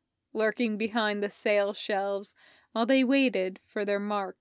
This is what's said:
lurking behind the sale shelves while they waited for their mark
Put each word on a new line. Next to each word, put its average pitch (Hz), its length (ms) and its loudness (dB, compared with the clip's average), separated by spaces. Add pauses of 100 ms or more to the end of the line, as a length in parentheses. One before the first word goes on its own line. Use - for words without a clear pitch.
(340)
lurking 220 460 0
behind 214 420 0
the 208 80 -2
sale 208 440 0
shelves 196 600 -4 (380)
while - 160 0
they 262 160 4
waited 220 600 2
for 208 220 -6
their 202 140 0
mark 202 420 -4